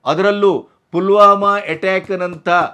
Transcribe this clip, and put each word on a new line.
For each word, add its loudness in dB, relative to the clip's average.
ಅದರಲ್ಲೂ 0
ಪುಲ್ವಾಮಾ 2
ಅಟ್ಯಾಕ್‌ನಂಥ -6